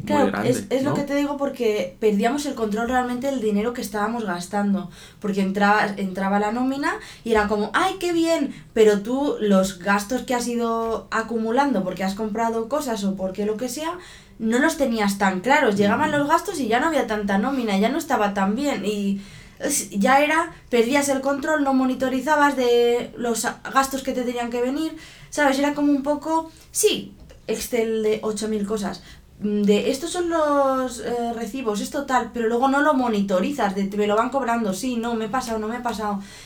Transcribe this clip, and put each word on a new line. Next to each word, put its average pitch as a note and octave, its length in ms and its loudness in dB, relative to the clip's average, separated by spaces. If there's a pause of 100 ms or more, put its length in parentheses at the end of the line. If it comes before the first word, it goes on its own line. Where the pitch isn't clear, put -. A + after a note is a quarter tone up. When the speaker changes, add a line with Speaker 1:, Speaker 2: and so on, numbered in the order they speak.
Speaker 1:
Claro, C#4+ 180 4
Speaker 2:
Muy G3 80 2
grande, G3 180 -2
Speaker 1:
es, - 200 0
es C4 140 0
lo C#4+ 80 0
Speaker 2:
¿no? - 40 0
Speaker 1:
que C#4+ 80 -2
te C#4+ 120 -4
digo C#4+ 220 0
porque A#3 640 -2
perdíamos A#3 460 2
el C4+ 100 -4
control A3+ 340 -2
realmente B3 380 0
del C4+ 140 -2
dinero G#3+ 320 0
que A#3+ 80 -6
estábamos G#3+ 440 -4
gastando. F#3 640 -2 (300)
Porque G3 220 -2
entraba, G3+ 440 4 (120)
entraba G3 420 -2
la G#3 120 0
nómina C4+ 420 -2 (300)
y A3+ 80 -2
era G#3 160 4
como, G#3 260 0
"Ay, F4+ 260 0
qué F4 140 -2
bien", E4 400 2 (200)
pero G#3 280 6
tú B3+ 380 -2
los F#3+ 400 2
gastos G3+ 440 0
que B3+ 120 -2
has A#3+ 120 -2
ido A3+ 640 -2
acumulando A3+ 720 0
porque F3+ 200 -4
has F#3+ 120 -2
comprado A3+ 540 -2
cosas B3+ 340 -4
o G3 120 0
porque F#3+ 300 -4
lo G#3+ 120 -2
que B3+ 120 -6
sea, D#4+ 280 -6 (420)
no A3+ 200 2
los D#4 180 2
tenías A3 400 0
tan F#3 240 0
claros. B3+ 340 4
Llegaban A3+ 340 2
Speaker 2:
Ujú. D4 100 0
Speaker 1:
los C#4+ 80 0
gastos E4+ 320 0
y B3 80 -2
ya A#3 120 2
no D#4 80 0
había C#4 200 0
tanta G#3 300 0
nómina, A3+ 400 0
ya A3 120 4
no C#4+ 80 0
estaba A3+ 360 0
tan G3+ 220 0
bien B3 300 -2
y G3+ 360 -2 (380)
es, - 320 -4
ya C4 280 4
era, D#4 320 2 (180)
perdías B3+ 400 4
el C4+ 120 2
control, C#4+ 420 0
no C4+ 100 2
monitorizabas C4 840 2
de A#3+ 600 2
los A#3 280 -2
a-, - 140 -6 (140)
gastos C4+ 300 0
que C4 100 -2
te B3+ 100 -2
tenían A#3+ 280 -4
que A#3+ 100 -2
venir, D4+ 340 -2 (360)
¿sabes? C#4 280 2
Era C#4+ 140 2
como C#4+ 180 2
un C4+ 120 2
poco, D4+ 480 -2 (200)
sí, F#4 420 0 (340)
Excel A3+ 560 -2
de G#3+ 180 2
ocho G#3+ 280 -4
mil G#3 180 -2
cosas, G3+ 340 -4 (400)
mm, G#3 220 0
de G3+ 260 4
estos E4 220 -4
son F4 180 -2
los, C4+ 680 2
eh, A#3+ 340 -4
recibos, A3 480 -4
esto C#4 240 -6
tal, B3 300 0
pero A3+ 120 0
luego A#3+ 200 2
no C#4 140 4
lo D4+ 120 4
monitorizas, G#3 800 0
de, G3 120 -2 (120)
"Me G#3 80 2
lo G#3 100 2
van A#3 140 2
cobrando, A#3 460 0
sí, B3+ 220 -2
no, A#3 180 -2
me A3 100 -2
he G#3 40 -6
pasado, - 280 -2
no G#3+ 100 -4
me A#3 100 -4
he A#3+ 40 -8
pasado". G#3 400 -4 (240)